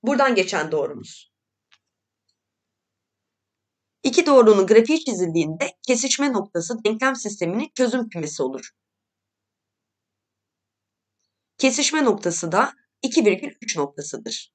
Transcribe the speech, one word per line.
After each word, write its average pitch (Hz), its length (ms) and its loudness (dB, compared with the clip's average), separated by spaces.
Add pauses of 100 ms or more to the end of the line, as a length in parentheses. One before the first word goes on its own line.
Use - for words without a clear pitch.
Buradan 254 320 2
geçen 185 380 -2
doğrumuz. - 600 -8 (2750)
İki 294 240 2
doğrunun 220 400 6
grafiği 226 380 4
çizildiğinde 170 800 -4
kesişme 262 500 0
noktası 220 520 -6
denklem 240 320 -2
sisteminin 208 580 -6
çözüm 247 340 -2
kümesi 156 340 -8
olur. 131 280 -8 (3000)
Kesişme 285 460 0
noktası 175 480 -2
da 226 200 0 (300)
iki 254 220 0
virgül 190 380 0
üç 220 140 -6
noktasıdır. 143 800 -10